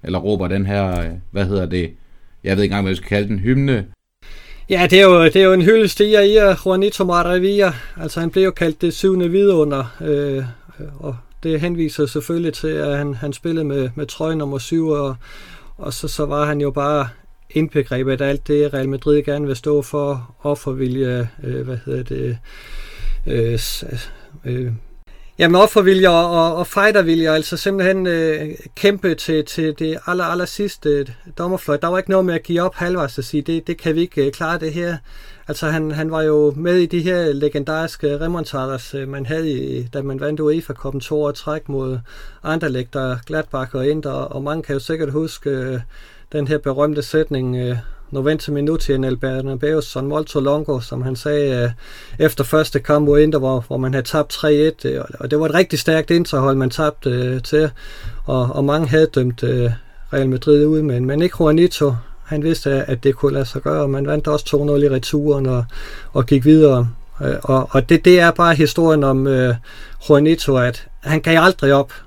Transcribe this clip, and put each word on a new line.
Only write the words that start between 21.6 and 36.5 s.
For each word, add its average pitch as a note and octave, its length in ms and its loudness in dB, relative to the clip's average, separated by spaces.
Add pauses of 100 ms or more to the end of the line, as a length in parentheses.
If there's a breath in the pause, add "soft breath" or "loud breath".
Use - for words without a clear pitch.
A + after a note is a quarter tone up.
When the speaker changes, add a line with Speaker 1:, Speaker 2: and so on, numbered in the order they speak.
Speaker 2:
hvad B2+ 200 -8
hedder C3 180 -4
det, B2 340 -4 (880 loud breath)
øh, A#2 320 0
s-, - 500 -8 (360 loud breath)
øh, B2 260 -6 (680 soft breath)
jamen, E3+ 160 4
offervilje F#3+ 540 6
og, E3+ 220 4
og, E3 240 2
og E3+ 120 -2
fightervilje, F3 640 4
altså D#3 280 0
simpelthen, F#3+ 500 0
øh, D#3+ 420 0 (260)
kæmpe G3 400 2
til, D#3 300 -2
til D#3 340 -4
det D#3+ 180 -4 (100)
aller, F3+ 160 -2
aller F3 220 -2
sidste D3+ 640 -2 (300)
dommerfløjt. E3+ 440 -2
Der E3+ 60 -2
var F3+ 100 0
ikke F#3+ 120 -4
noget F#3+ 160 4
med F3 80 0
at E3 100 -4
give E3+ 180 0
op F#3 140 -2
halvvejs F3 420 -4
og C#3 60 -6
sige, D3 180 -4
"Det, E3 260 -4
det E3+ 100 -6
kan D#3 180 -2
vi E3 60 0
ikke, D#3 240 0
øh, C#3 60 0
klare E3 280 -4
det D#3 140 -6
her." E3+ 240 -4 (500 soft breath)
Altså, D#3 220 -4
han, D#3 220 -2
han D#3 200 -4
var D#3+ 100 -2
jo D3+ 340 2